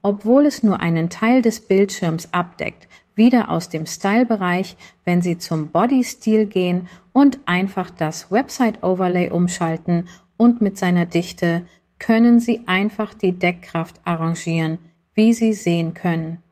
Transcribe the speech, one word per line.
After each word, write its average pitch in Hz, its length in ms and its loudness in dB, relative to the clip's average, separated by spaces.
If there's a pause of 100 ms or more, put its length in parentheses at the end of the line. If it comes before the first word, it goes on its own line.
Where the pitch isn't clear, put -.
Obwohl 214 440 2
es - 180 -2
nur 202 160 2
einen 165 300 -2
Teil 240 320 2
des 226 180 0
Bildschirms 190 720 -2
abdeckt, - 540 -6 (260)
wieder 240 360 4
aus 165 180 -4
dem 160 180 -8
Style-Bereich, 196 920 -2 (260)
wenn 175 180 2
Sie 175 160 -2
zum 156 300 -6
Body-Stil 220 800 0
gehen 180 420 -2 (240)
und 277 340 4
einfach 185 440 -2
das - 420 -6
Website-Overlay 185 960 0
umschalten 175 800 -2 (300)
und 233 240 2
mit 196 160 -2
seiner 180 280 0
Dichte 170 600 -4 (340)
können 233 400 4
Sie 233 260 -2
einfach 202 480 -4
die 185 200 -2
Deckkraft 175 720 -4
arrangieren, 165 720 -4 (340)
wie 220 200 4
Sie 226 200 0
sehen 170 400 -2
können. 170 440 -4 (140)